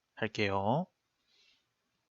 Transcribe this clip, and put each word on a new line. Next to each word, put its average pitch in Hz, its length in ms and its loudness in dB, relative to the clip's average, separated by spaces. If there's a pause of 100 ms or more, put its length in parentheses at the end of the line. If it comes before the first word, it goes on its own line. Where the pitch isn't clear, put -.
(140)
할게요. 104 720 0 (1300)